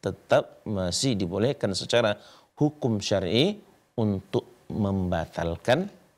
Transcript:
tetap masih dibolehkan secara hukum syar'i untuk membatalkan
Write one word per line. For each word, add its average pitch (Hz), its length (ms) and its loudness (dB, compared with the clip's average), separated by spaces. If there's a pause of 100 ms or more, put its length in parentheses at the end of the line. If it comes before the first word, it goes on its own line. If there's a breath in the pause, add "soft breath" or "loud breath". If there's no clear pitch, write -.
tetap - 640 0
masih 98 480 0
dibolehkan 98 560 -2
secara 110 440 0 (440 loud breath)
hukum 135 400 0
syar'i 107 560 2 (400)
untuk 107 720 -2
membatalkan 92 1200 0 (300)